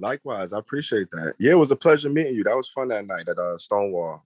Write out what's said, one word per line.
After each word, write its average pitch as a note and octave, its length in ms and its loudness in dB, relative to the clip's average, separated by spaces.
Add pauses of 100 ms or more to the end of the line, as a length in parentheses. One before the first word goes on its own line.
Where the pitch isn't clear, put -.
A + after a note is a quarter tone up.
Likewise. G#2 520 -6
I G#2 60 -4
appreciate A2 520 -4
that. D#2+ 300 -6
Yeah, C3+ 120 6
it F3+ 60 8
was C#3+ 140 6
a - 40 4
pleasure D3 340 4
meeting C#3+ 240 0
you. G#2 100 -2
That G#2 100 2
was C3 140 -4
fun C3 200 -6
that G#2 180 -4
night F2 220 -8
at, F2 100 -4
uh, F2 180 -4
Stonewall. F2 680 -4